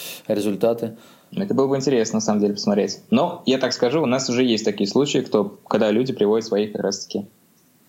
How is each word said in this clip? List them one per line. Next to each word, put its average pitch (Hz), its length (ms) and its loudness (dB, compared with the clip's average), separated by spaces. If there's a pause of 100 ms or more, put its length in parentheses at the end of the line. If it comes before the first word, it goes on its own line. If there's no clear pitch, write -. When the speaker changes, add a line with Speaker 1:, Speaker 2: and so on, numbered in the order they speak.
(260)
Speaker 1:
результаты. 107 720 -2 (360)
Speaker 2:
Это 98 220 -2
было 131 120 2
бы 135 100 2
интересно, 131 400 2
на 113 40 0
самом 107 200 0
деле, 101 140 2
посмотреть. 101 460 0 (100)
Но, 147 360 0
я 131 120 2
так 127 140 -2
скажу, 135 300 2
у 139 40 0
нас 127 240 0
уже 123 140 2
есть 110 200 2
такие 104 240 -2
случаи, 139 300 0
кто, 107 380 0 (120)
когда 107 220 2
люди 127 220 0
приводят 107 340 2
своих 104 260 -2
как 104 100 -6
раз-таки, 101 440 -4 (640)